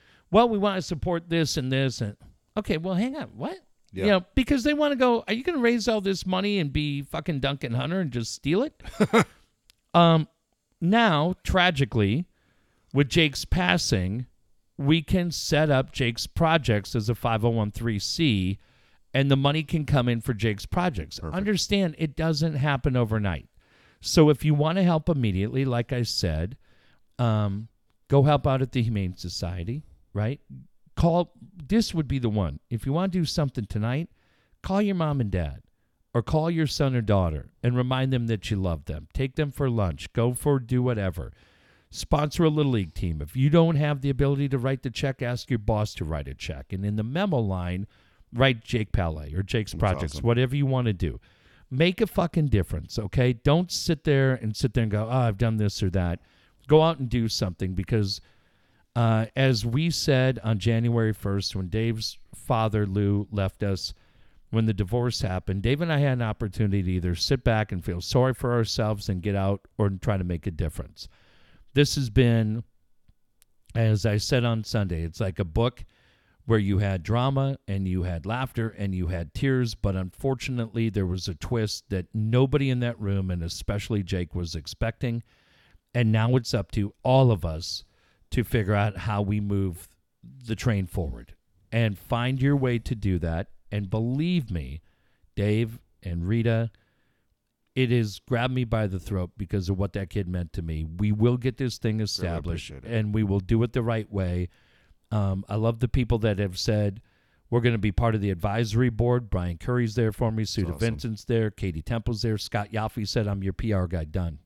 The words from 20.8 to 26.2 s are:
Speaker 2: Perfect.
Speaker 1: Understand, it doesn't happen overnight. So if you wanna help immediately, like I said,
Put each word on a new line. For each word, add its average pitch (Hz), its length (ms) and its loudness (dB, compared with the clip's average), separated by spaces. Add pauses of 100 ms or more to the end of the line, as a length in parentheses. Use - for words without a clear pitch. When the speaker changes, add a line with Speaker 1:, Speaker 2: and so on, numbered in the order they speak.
Speaker 2:
Perfect. - 180 -6
Speaker 1:
Understand, 196 640 0
it 156 180 -2
doesn't 160 380 0
happen 139 420 0
overnight. 107 520 0 (520)
So 151 300 6
if 147 140 0
you 151 100 4
wanna 160 300 2
help 170 240 2
immediately, 120 560 0
like 120 280 -2
I 123 100 -2
said, 87 540 -2 (600)